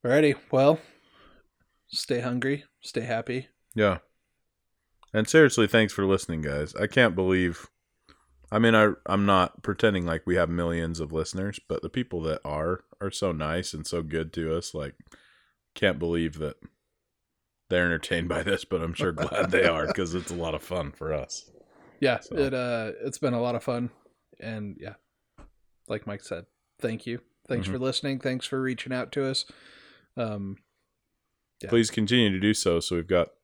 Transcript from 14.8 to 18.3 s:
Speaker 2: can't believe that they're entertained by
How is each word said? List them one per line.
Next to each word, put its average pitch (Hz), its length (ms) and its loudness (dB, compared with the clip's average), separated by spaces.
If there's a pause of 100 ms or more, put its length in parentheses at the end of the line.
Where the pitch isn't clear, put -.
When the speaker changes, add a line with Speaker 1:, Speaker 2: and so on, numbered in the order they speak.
Speaker 2:
can't 90 240 0
believe 85 400 -2
that 76 180 -6 (1120)
they're 87 160 4
entertained 85 420 -2
by 85 140 -2